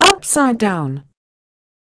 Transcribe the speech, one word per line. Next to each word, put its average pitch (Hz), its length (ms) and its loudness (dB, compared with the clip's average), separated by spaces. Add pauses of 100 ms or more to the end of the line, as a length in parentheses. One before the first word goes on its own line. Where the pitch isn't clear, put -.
upside 294 580 2
down. 156 460 -2 (840)